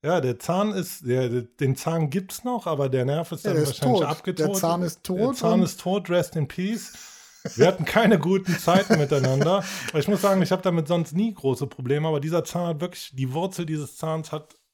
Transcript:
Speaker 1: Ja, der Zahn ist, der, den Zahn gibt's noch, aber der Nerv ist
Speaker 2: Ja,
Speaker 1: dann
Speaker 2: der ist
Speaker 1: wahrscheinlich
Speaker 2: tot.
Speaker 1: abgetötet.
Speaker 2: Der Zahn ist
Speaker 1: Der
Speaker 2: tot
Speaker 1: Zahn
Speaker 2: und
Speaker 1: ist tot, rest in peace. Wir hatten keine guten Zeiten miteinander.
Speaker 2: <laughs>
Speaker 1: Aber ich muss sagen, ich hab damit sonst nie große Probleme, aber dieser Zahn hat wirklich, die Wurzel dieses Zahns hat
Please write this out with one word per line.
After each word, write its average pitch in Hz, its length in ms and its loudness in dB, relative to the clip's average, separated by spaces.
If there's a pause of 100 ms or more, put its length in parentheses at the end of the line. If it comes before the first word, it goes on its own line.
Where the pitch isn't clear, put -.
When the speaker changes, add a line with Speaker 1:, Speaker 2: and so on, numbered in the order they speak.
Speaker 1:
Ja, 165 180 2
der 123 160 -2
Zahn 208 340 0
ist, 185 360 -6
der, 127 220 2
den 123 480 -2
Zahn 165 340 -2
gibt's 190 320 -6
noch, 247 240 -4
aber 139 220 0
der 127 160 2
Nerv 151 260 -2
ist 165 140 -12
Speaker 2:
Ja, - 80 0
Speaker 1:
dann 156 80 2
Speaker 2:
der - 20 4
ist 147 60 0 (120)
Speaker 1:
wahrscheinlich 185 200 4
Speaker 2:
tot. 143 80 0
Speaker 1:
abgetötet. 170 440 -2
Speaker 2:
Der 190 60 -2
Zahn 175 240 0
ist - 240 -8
Speaker 1:
Der 185 100 -2
Speaker 2:
tot 247 200 0
Speaker 1:
Zahn 220 240 2
Speaker 2:
und - 40 6
Speaker 1:
ist - 140 -6
tot, 190 320 -2
rest 175 240 0
in 151 120 0
peace. 202 460 -6 (640)
Wir 139 120 6
hatten 180 180 0
keine 220 320 6
guten 180 400 0
Zeiten 185 400 4
miteinander. 143 680 2 (140)
Speaker 2:
<laughs> - 120 -10
Speaker 1:
Aber 156 100 0
ich 143 80 0
muss 202 140 2
sagen, 196 200 4
ich 170 100 2
hab 185 120 0
damit 165 240 0
sonst 170 260 0
nie 214 180 0
große 135 360 -2
Probleme, 143 400 -2
aber 156 120 0
dieser 156 240 0
Zahn 175 260 -4
hat 156 120 -4
wirklich, 180 320 -10
die 131 200 -4
Wurzel 175 340 -4
dieses 151 300 -6
Zahns 160 340 -4
hat 151 240 -12 (180)